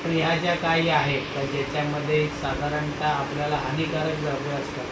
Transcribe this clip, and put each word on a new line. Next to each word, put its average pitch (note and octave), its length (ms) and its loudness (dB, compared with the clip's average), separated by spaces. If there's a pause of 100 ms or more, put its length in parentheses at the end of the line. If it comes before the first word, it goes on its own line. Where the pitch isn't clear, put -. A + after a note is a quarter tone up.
पण E3 60 -2
ह्या D#3+ 280 2
ज्या F3 180 2
काही E3 340 2
आहेत C#3 320 2 (140)
तर C#3 100 0
ज्याच्यामध्ये D3 800 0
साधारणतः D3 800 -2
आपल्याला C#3+ 480 0
हानिकारक D#3 600 0
द्रव्य D3 360 -2
असतात C#3+ 400 -4